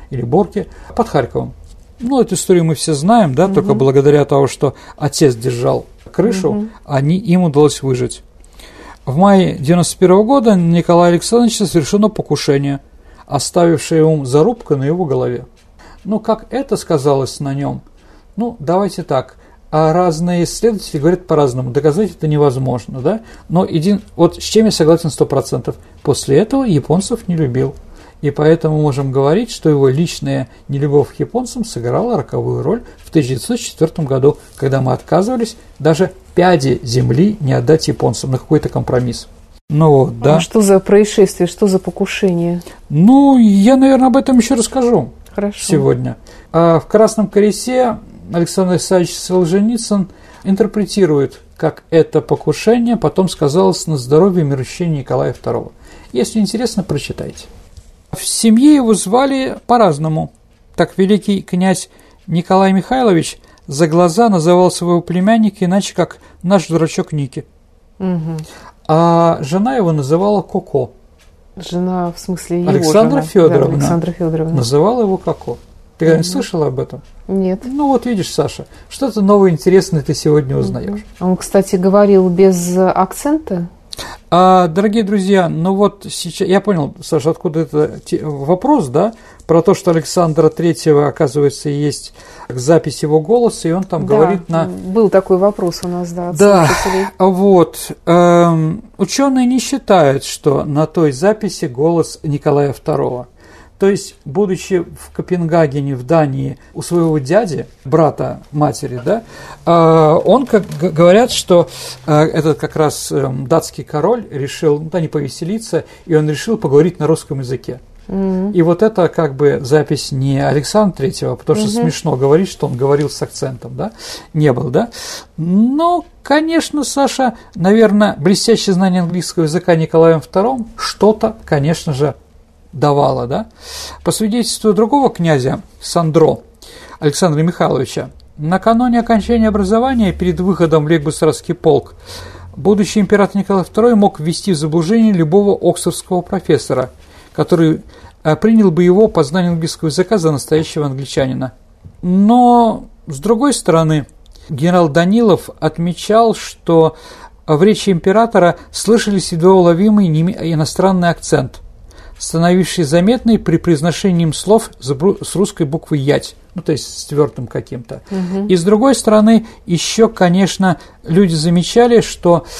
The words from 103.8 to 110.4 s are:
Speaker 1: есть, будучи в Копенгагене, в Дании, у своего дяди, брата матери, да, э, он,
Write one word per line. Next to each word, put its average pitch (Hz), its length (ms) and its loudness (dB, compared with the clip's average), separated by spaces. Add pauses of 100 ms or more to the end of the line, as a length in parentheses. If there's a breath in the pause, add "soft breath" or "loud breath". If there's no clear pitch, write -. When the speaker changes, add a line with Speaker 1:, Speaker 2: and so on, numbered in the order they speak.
Speaker 1:
есть, 196 280 -4 (100)
будучи 185 540 -2
в - 360 -14
Копенгагене, 156 800 -2
в 123 80 -10
Дании, 135 540 -2 (160 soft breath)
у - 80 -12
своего 165 380 0
дяди, 156 480 -2 (180)
брата 139 560 0 (100)
матери, 143 540 -4
да, 214 180 -2 (420 loud breath)
э, 165 600 4
он, 240 200 2